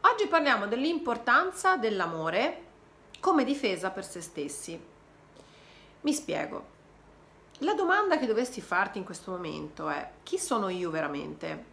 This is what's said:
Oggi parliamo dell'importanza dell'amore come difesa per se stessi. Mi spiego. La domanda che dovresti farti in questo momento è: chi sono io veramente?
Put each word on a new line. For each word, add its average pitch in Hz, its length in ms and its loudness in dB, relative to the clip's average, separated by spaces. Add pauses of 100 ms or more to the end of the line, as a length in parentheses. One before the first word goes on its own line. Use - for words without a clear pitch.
Oggi 440 260 6
parliamo 269 400 4
dell'importanza 285 1080 2
dell'amore 190 880 0 (540)
come 320 240 4
difesa 190 460 0
per 190 160 -8
se 175 160 -10
stessi. 160 580 -8 (1200)
Mi 294 120 2
spiego. - 520 -4 (960)
La 370 120 0
domanda 370 460 4
che 254 80 0
dovresti 226 340 0
farti 196 380 0
in 185 40 -6
questo 185 280 -10
momento 156 580 -8
è: 143 220 -6 (100)
chi - 160 -6
sono 214 320 -2
io 180 220 -4
veramente? 156 800 -6